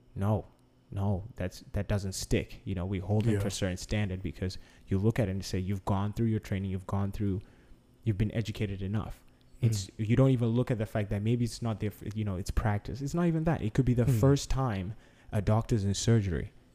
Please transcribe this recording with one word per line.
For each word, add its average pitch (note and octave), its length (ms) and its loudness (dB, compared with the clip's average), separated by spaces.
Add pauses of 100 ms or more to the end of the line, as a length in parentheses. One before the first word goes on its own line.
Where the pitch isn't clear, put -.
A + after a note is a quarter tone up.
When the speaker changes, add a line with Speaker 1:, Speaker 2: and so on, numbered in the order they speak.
(160)
Speaker 1:
No, G2+ 300 0 (460)
no, G2 320 -2 (120)
that's, - 280 -6 (100)
that G2+ 140 -2
doesn't G2 260 -2
stick. - 500 -2
You G2 120 -6
know, F2+ 100 -4
we F#2+ 140 -2
hold G#2 260 0
him A2 80 2
Speaker 2:
Yeah. G2+ 60 2
Speaker 1:
to G2+ 80 -2
a G2 40 -4
certain F#2 260 -2
standard G2 440 -2
because F#2 360 -6 (300)
you G2 120 0
look A2 200 2
at G#2+ 80 4
it F#2+ 40 0
and F#2+ 120 -4
say, - 160 -4
"You've F#2+ 260 -2
gone G2+ 280 0
through A#2 140 0
your A2 120 2
training, G2 300 -4
you've F#2+ 180 -6
gone G2 240 -2
through, G2 300 -2 (640)
you've G#2+ 160 0
been G#2+ 160 0
educated G2+ 480 -4
enough." G2+ 360 -4 (440)
It's, G#2 240 2
Speaker 2:
Mm. A2 220 -6
Speaker 1:
you A#2 60 4
don't C3 140 6
even A#2+ 200 2
look A#2+ 200 2
at B2 80 0
the - 80 -2
fact G2+ 240 -2
that G#2 140 -2
maybe A#2+ 200 2
it's - 200 -4
not A2 160 -2
their G#2 100 -2
f-, - 260 -10
you G#2+ 80 -2
know, G2+ 120 -2
it's F2+ 160 -6
practice. G#2+ 500 -2
It's C#3+ 140 -4
not F3 100 2
even D#3+ 200 2
that. E3 180 0
It A2 100 -2
could C3 120 4
be B2 100 2
the A#2 100 4
Speaker 2:
Hmm. C#3 140 4
Speaker 1:
first C#3 320 4
time A2 420 0 (380)
a G#2 100 0
doctor's G#2+ 440 2
in G2 100 2
surgery. G2 560 2 (240)